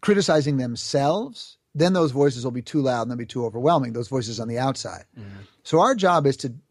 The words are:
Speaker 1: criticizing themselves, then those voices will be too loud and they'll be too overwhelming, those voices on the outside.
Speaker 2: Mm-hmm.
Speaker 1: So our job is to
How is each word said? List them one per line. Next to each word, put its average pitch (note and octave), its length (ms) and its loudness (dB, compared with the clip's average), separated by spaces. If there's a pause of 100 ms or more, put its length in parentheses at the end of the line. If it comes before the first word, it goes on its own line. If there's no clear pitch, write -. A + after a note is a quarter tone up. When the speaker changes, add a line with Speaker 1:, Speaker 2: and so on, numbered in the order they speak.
Speaker 1:
criticizing D#3 560 2
themselves, C#3+ 1000 -2 (160)
then E3+ 200 2
those E3+ 180 2
voices C3 320 2
will B2+ 80 -4
be A#2+ 120 -6
too D3+ 200 -2
loud B2 200 0
and A#2 100 -6
they'll A#2+ 60 -6
be B2 60 -8
too A#2+ 220 -6
overwhelming, B2 460 0
those A#2 160 -6
voices A#2 320 -4
on A2+ 80 -6
the A#2 100 -4
outside. B2 460 -4 (120)
Speaker 2:
Mm-hmm. G2+ 260 -16 (200)
Speaker 1:
So - 160 2
our F#3+ 160 6
job F3 320 4
is C3+ 120 2
to B2+ 140 -6 (180)